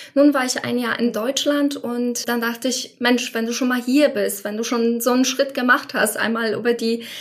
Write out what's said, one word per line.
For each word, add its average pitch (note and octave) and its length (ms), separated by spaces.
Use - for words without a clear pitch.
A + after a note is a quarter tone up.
Nun C#4+ 180
war C4 140
ich C4 180
ein A#3+ 140
Jahr A#3 200
in A#3 140
Deutschland C#4+ 640
und A#3+ 500
dann A#3+ 140
dachte A#3 280
ich, - 320
„Mensch, A#3+ 340
wenn A3+ 100
du A#3 80
schon B3 160
mal B3 140
hier C4+ 260
bist, G3+ 360
wenn G#3 120
du A3+ 80
schon A#3 380
so B3+ 80
einen B3+ 160
Schritt C4+ 260
gemacht B3+ 400
hast, A3 240
einmal A3 380
über A#3 180
die, A#3 320